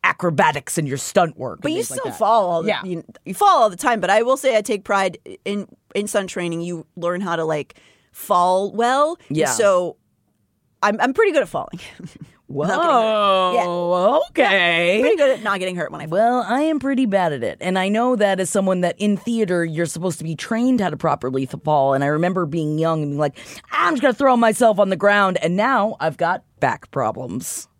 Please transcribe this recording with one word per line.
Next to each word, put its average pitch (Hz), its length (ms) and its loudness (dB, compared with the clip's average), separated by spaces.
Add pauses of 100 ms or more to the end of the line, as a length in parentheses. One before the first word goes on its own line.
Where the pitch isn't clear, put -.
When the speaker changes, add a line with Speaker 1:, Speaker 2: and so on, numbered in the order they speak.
Speaker 1:
acrobatics 160 720 0
and 156 80 -2
your 139 120 -6
stunt 170 380 0
work 113 260 -10
Speaker 2:
But 302 80 -4
Speaker 1:
and 320 60 -4
Speaker 2:
you 440 60 -4
Speaker 1:
things - 80 -8
like 539 100 -8
Speaker 2:
still 480 120 -8
Speaker 1:
that. - 60 -14
Speaker 2:
fall 208 320 4
all 165 120 0
the, 202 60 -2
Speaker 1:
Yeah. 180 160 -4
Speaker 2:
you, 175 180 -8 (220)
you 185 100 -10
fall 370 280 4
all 214 80 4
the 180 60 -14
time, 240 220 0
but 180 120 -2
I 220 120 4
will 262 140 2
say 240 200 0
I 214 60 4
take 208 220 -4
pride 190 340 0 (260)
in, 202 220 -6 (300)
in 208 100 -2
stunt 196 240 -4
training. 170 300 -6
You 170 340 -8
learn 175 280 -4
how 170 120 -4
to, 165 100 -2
like, 156 300 -4 (380)
fall 185 580 2
well. 269 480 0 (120)
Speaker 1:
Yeah. 151 160 2
Speaker 2:
So 180 500 2 (840)
I'm, 208 200 0
I'm 254 120 0
pretty 403 200 2
good 285 100 2
at 180 60 -6
falling. - 320 -8 (180)
<laughs> - 220 -20 (320)
Not 143 140 -4
getting 208 160 0
hurt. 339 80 2
Speaker 1:
Whoa, 208 640 2
Speaker 2:
Yeah. 180 640 2 (120)
Speaker 1:
okay. 180 640 2
Speaker 2:
Yeah, 226 60 0
pretty 349 140 4
good 285 140 4
at 240 140 -2
not 196 160 -2
getting 180 160 -4
hurt 160 160 -6
when 147 80 -12
I 147 80 -12
fall. 170 100 0
Speaker 1:
Well, 240 300 2
I 254 140 0
am 311 180 0
pretty 262 260 0
bad 185 260 2
at 120 120 -4
it. 90 160 -4
And 185 180 -2
I 190 100 0
know 233 280 0
that 196 240 2
as 185 100 -4
someone 190 300 0
that 175 180 -2
in 208 180 2
theater, 185 480 -2
you're 165 220 -4
supposed 170 320 -6
to 156 60 -12
be 160 100 -6
trained 233 460 0
how 180 100 -2
to 151 60 -6
properly 135 500 -2
th-, - 160 -12
fall. 139 320 2
And 139 80 0
I 139 60 0
remember 170 380 0
being 151 300 -2
young 160 280 0
and 143 80 -4
being 143 80 -4
like, 147 180 -2 (320)
"I'm 339 220 0
just 247 100 -2
gonna 262 120 4
throw 262 220 4
myself 220 440 4
on 196 80 4
the 190 80 -2
ground." 202 460 2
And 170 140 0
now 220 440 0
I've 151 160 -2
got 175 260 -2 (160)
back - 320 -2
problems. - 800 -6 (100)